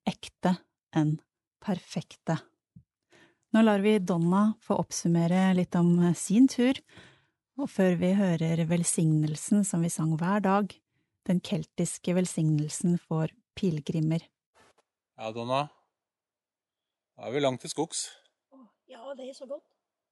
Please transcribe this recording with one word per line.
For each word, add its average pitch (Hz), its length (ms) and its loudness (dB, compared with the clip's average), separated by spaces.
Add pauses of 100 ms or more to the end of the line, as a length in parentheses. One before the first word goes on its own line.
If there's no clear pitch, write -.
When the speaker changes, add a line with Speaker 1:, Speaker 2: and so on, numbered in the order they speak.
Speaker 1:
ekte - 520 -4 (360)
enn 156 260 0 (420)
perfekte. - 760 -8 (1120)
Nå 220 80 6
lar 208 180 4
vi 214 180 4
Donna 185 640 2
få - 200 -2
oppsummere 175 760 2
litt 180 220 0
om, 175 240 4
eh, 175 140 4
sin 240 340 4
tur, 254 260 2 (840)
og 285 100 -6
før 185 300 2
vi 180 160 2
hører 165 520 0
velsignelsen 160 960 0
som 170 180 -2
vi 170 60 0
sang 160 280 -2
hver 185 260 -2
dag, 196 320 0 (520)
den 180 140 0
keltiske - 720 -6
velsignelsen 165 840 -2
for 160 300 -4 (260)
pilgrimer. 160 680 -2 (960)
Speaker 2:
Ja, 110 120 -8
Donna. 127 380 -4 (1500)
Da - 140 -16
er 113 40 -10
vi 143 80 -4
langt 131 200 -2
til 170 100 -14
skogs. - 380 -8 (420)
Speaker 3:
Åh, 262 140 -20 (240)
ja, 254 260 -18
det 254 140 -16
er 269 60 -16
så 269 120 -20
godt. 277 160 -14 (500)